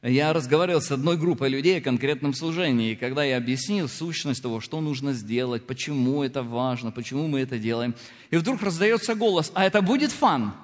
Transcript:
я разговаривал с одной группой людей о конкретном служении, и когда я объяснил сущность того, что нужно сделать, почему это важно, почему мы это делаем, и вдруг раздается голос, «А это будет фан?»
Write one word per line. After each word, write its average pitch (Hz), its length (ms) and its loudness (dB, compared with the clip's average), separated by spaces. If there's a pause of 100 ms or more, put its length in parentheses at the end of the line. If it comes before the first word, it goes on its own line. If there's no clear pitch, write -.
я 139 300 2
разговаривал 160 480 2
с - 120 -2
одной 147 240 2
группой 151 320 0
людей 147 300 2
о 135 40 -6
конкретном 135 500 0
служении, 143 600 0
и 107 40 -4
когда 131 280 -2
я 131 140 2
объяснил 131 500 0
сущность 156 520 -4
того, 113 200 -4
что 156 200 -6
нужно 139 340 -2
сделать, 120 520 -2
почему 135 560 -2
это 135 220 -4
важно, 120 480 -4
почему 131 340 -6
мы 143 140 -2
это 131 180 -4
делаем, 117 360 -2 (360)
и 160 60 2
вдруг 180 260 0
раздается 214 540 0
голос, 202 380 2
«А 185 100 2
это 196 180 4
будет 262 300 2
фан?» 127 520 2